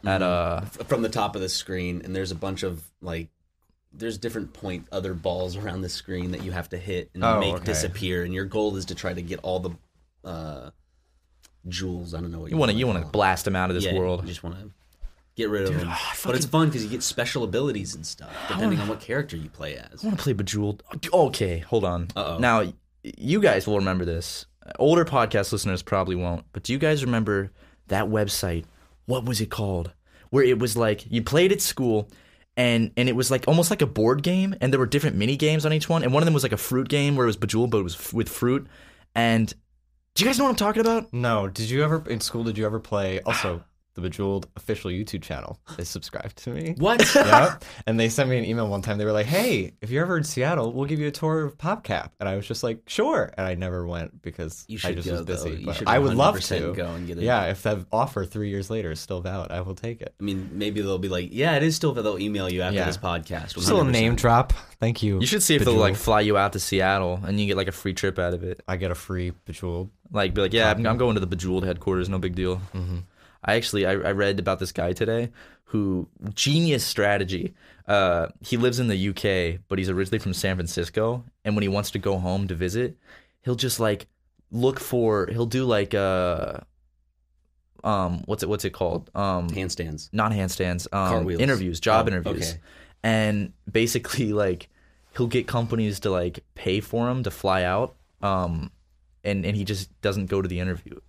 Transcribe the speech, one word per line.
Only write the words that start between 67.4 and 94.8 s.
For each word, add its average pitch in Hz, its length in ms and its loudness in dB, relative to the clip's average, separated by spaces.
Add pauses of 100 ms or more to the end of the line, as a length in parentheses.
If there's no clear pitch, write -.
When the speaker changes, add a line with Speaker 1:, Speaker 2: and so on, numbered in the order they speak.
Speaker 1:
get, 95 100 2
like, 95 100 2
a 92 60 -2
free 95 200 -4
trip 95 240 -2
out 87 160 0
of 87 100 -4
it. 90 220 -8
Speaker 3:
I 92 120 -4
get 90 140 -2
a 87 40 -2
free 90 380 -6 (120)
Bejeweled. 90 440 -6 (220)
Speaker 1:
Like, 98 220 0
be 101 80 2
like, 95 120 2
"Yeah, 113 160 6
I'm, 104 80 2
Speaker 3:
Copy. 113 100 0
Speaker 1:
I'm 110 100 2
going 123 180 2
to 101 40 2
the 92 80 -2
Bejeweled 92 380 -2
headquarters. 90 420 0
No 98 120 -2
big 90 160 -4
deal." 90 220 -2 (160)
Speaker 3:
Mm-hmm. 90 260 -4 (420)
Speaker 1:
I 101 140 0
actually, 107 300 0
I, 92 60 4
I 98 200 0
read 101 260 2
about 95 220 0
this 92 140 -4
guy 90 180 0
today 113 380 0 (340)
who, 98 460 -2 (240)
genius 147 500 2
strategy. 98 720 0 (340)
Uh, 95 400 4 (140)
he - 160 -2
lives 123 240 2
in 120 80 2
the 98 80 2
U 95 160 0
K, 92 460 0 (100)
but 98 100 0
he's 95 100 0
originally 95 300 0
from 92 140 -2
San 95 240 0
Francisco. 107 640 -2 (220)
And 107 100 0
when 104 60 2
he 98 80 2
wants 104 220 0
to - 80 -4
go 98 180 0
home 92 320 0
to 92 60 -2
visit, 104 420 -2 (460)
he'll 123 120 0
just, 123 240 -2
like, 104 280 0 (440)
look 127 260 2
for, 110 500 2
he'll 117 180 0
do, 127 180 0
like, 104 300 2
uh, 92 640 0 (1300)
um, 92 420 0
what's 104 180 -2
it, 85 60 -2
what's 104 160 -2
it 92 60 0
called? - 440 -2
Um, 92 340 0
Speaker 2:
Handstands. 85 640 -6
Speaker 1:
not 107 200 0
handstands. 92 600 -2
Um, 95 160 0 (160)
Speaker 2:
Cartwheels. 87 160 -2
Speaker 1:
interviews, 95 380 2
job 110 260 4
Speaker 2:
Oh, 113 60 2
Speaker 1:
interviews. 87 400 -2
Speaker 2:
okay. 80 80 -10 (440)
Speaker 1:
And 107 500 2 (180)
basically, 117 640 0
like, 95 360 0 (460)